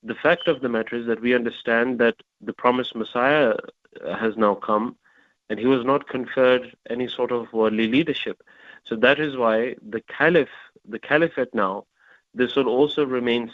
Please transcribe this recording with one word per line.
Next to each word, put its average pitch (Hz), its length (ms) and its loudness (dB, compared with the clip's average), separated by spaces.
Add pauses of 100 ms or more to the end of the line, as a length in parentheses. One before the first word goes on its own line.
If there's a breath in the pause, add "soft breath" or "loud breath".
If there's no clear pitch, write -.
the 113 120 -8
fact 170 320 0
of 151 140 0
the 131 80 -4
matter 113 260 -4
is 120 120 -6
that 113 160 -2
we 120 120 2
understand 120 640 0
that 117 180 4 (240)
the 107 120 -10
promised 123 420 0
Messiah 123 600 0 (520)
has 107 300 -4
now 107 180 4
come, 107 420 -2 (520 soft breath)
and 107 100 -6
he 113 80 -2
was 131 180 2
not 139 240 0
conferred 127 680 0 (140)
any 120 180 -4
sort 123 240 -4
of 117 200 -6
worldly 110 360 2
leadership. 135 540 -2 (420 loud breath)
So - 120 -6
that 127 220 4
is 147 180 -4
why 117 400 0 (120)
the 110 140 -10
caliph, 156 480 2 (380)
the 110 100 -10
caliphate 147 560 -2
now, 101 320 -2 (480 soft breath)
this 123 200 0
will 135 140 2
also 143 380 2
remain 120 480 -2